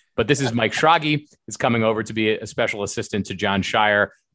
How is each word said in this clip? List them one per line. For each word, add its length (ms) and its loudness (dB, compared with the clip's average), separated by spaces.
But 120 0
this 140 2
is 100 0
Mike 220 0
Schrage 560 2
is 80 -12
coming 280 0
over 180 2
to 120 -10
be 180 0
a 160 -4
special 340 -4
assistant 460 -4
to 80 -6
Jon 260 0
Scheyer. 480 2